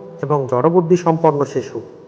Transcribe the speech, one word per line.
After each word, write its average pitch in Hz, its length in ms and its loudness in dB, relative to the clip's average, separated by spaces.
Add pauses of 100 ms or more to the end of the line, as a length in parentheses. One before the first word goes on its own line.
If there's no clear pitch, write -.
(220)
এবং 139 280 -2
জড়বুদ্ধি 165 460 2
সম্পন্ন 160 480 2
শিশু, 117 360 -6 (280)